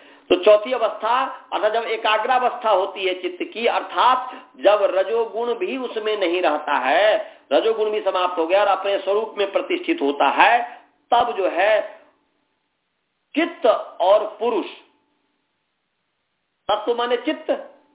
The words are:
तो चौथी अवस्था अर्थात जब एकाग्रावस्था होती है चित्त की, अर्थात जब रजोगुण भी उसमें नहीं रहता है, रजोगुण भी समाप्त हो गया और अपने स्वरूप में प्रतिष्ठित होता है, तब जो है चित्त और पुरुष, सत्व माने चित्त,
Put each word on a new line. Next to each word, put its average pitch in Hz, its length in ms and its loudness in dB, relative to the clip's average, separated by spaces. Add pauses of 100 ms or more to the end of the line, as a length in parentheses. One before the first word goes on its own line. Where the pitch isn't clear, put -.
(300)
तो 185 60 4
चौथी 214 360 6
अवस्था 226 420 -2 (380)
अर्थात 185 200 0
जब 226 120 -2
एकाग्रावस्था 226 840 0
होती 196 340 0
है 185 180 0
चित्त 175 160 -8 (160)
की, 233 120 -2
अर्थात 196 640 0 (300)
जब 196 220 6
रजोगुण 226 720 -2
भी 190 220 -6
उसमें 214 440 -4
नहीं 180 220 0
रहता 147 340 0
है, 160 400 2 (360)
रजोगुण 214 380 0
भी 208 100 -2
समाप्त 180 380 -2
हो 160 80 0
गया 185 140 4
और 208 60 2
अपने 196 320 0
स्वरूप 208 400 -4
में 196 140 -2
प्रतिष्ठित 170 500 -2
होता 139 260 0
है, 185 320 4 (520)
तब 233 240 2
जो 185 120 -2
है 196 320 2 (1500)
चित्त 339 320 -2 (340)
और 202 240 4 (160)
पुरुष, 220 260 -2 (2000)
सत्व 214 260 -2
माने 240 220 -2
चित्त, 302 340 -6 (440)